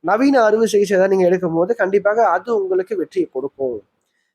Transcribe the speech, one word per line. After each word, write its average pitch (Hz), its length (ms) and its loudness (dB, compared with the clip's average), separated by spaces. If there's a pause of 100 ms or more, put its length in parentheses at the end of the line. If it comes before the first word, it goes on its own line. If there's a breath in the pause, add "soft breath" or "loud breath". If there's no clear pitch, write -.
நவீன 254 380 2
அறுவை 220 240 2
சிகிச்சை 202 280 0
ஏதாவது 190 200 2
நீங்க 185 120 2
எடுக்கும் 175 320 0
போது 180 160 0
கண்டிப்பாக 202 440 0 (100)
அது 185 260 -2
உங்களுக்கு 190 420 -2
வெற்றியை 165 300 -4
கொடுக்கும். 131 520 -8 (560)